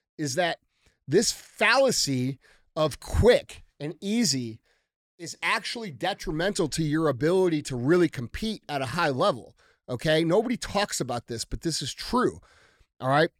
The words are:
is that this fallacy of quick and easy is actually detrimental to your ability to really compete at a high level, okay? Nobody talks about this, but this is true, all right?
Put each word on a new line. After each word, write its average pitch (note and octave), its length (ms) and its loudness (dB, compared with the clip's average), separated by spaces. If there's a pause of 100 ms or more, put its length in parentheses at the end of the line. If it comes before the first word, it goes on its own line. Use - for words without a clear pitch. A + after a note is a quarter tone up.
(180)
is C#3+ 180 -4
that E3+ 240 0 (480)
this F3+ 240 4
fallacy F#3+ 1080 0 (360)
of D#3 240 0
quick - 640 2 (160)
and D3 220 -8
easy C#3 580 -2 (580)
is E3+ 240 -14
actually G#3 500 -4
detrimental F3 760 -2
to D#3+ 160 -4
your D#3 240 0
ability D#3+ 540 2
to C3 160 -8
really D#3 320 4
compete G3 580 -8
at C#3+ 140 -4
a B2+ 60 -4
high E3 220 0
level, C#3 460 0 (320)
okay? D#3 380 2
Nobody G#3+ 320 2
talks - 420 -2
about B2 280 -6
this, A#2 180 -8
but - 160 -10
this E3 200 -4
is C#3 120 -8
true, G#3+ 480 -2 (580)
all B2+ 80 -4
right? D3 220 4 (100)